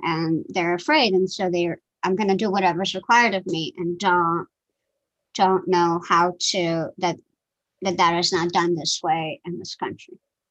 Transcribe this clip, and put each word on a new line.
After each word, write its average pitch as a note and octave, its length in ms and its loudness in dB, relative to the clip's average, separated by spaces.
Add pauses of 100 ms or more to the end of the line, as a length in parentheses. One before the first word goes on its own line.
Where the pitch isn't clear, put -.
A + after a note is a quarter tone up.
and D#3+ 460 0
they're F3 260 -2
afraid. B3 380 2
And F#3 160 2
so F#3 200 -4
they're, F3 300 -2 (240)
"I'm F#3 120 0
gonna G3 200 0
do G#3+ 160 -2
whatever's F#3+ 440 0
required A#3 400 2
of F#3 120 -6
me," E3 300 -4
and F3 220 -4
don't, F3 480 0 (880)
don't F#3 320 2
know E3+ 400 2
how F3 280 2 (160)
to, E3 380 -2 (100)
that, F3 180 -2 (640)
that F#3 160 -2
that E3+ 200 4
is F3 140 0
not F3 200 0
done F3 240 2
this - 280 -4
way D#3+ 420 -2
in F3 140 -8
this - 160 -12
country. - 420 -10 (320)